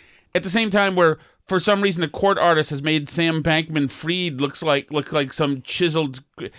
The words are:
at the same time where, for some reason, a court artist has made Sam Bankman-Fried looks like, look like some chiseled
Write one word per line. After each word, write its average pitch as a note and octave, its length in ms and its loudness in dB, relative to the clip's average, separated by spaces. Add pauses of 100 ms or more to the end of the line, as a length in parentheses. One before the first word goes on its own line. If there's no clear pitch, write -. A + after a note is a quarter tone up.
(340)
at C#3 80 0
the F#3 80 -4
same A3 200 2
time G3 260 2
where, E3 220 4 (280)
for F#3 140 0
some G3+ 220 2
reason, F3+ 200 0
a D#3+ 60 0
court G3 280 0
artist D#3+ 340 2
has C#3 120 -6
made D#3 260 0
Sam E3 360 0
Bankman-Fried D#3+ 960 -2
looks C#3 200 -4
like, C#3+ 300 0
look D3 220 -4
like C#3+ 200 0
some C#3+ 300 -2
chiseled D#3 580 -2 (380)